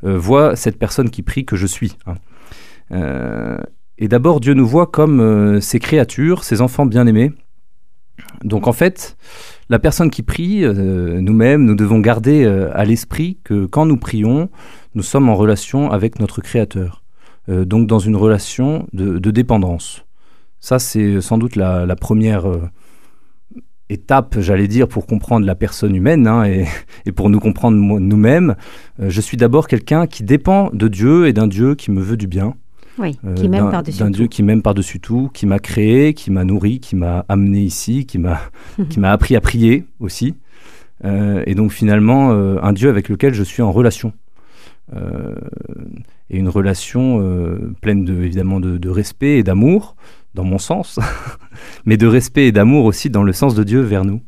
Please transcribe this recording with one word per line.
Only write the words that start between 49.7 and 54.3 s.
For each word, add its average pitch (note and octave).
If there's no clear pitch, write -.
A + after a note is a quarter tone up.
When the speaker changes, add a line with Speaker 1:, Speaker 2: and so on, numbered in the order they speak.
Speaker 1:
dans F2+
mon F#2+
sens, -
<laughs> -
mais A2
de A2+
respect B2+
et A2+
d'amour A#2
aussi A2
dans G#2
le G2
sens C3
de G#2+
Dieu G#2+
vers G2+
nous. G2+